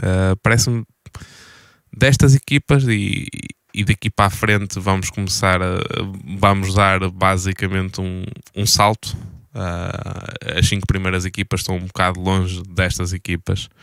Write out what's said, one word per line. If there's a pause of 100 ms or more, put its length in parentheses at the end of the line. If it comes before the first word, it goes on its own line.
Ah,
parece-me (1120)
destas
equipas
e, (460)
e
daqui
para
a
frente
vamos
começar
a, (600)
vamos
dar
basicamente
um, (320)
um
salto. (380)
Ah, (240)
as
cinco
primeiras
equipas
estão
um
bocado
longe
destas
equipas, (160)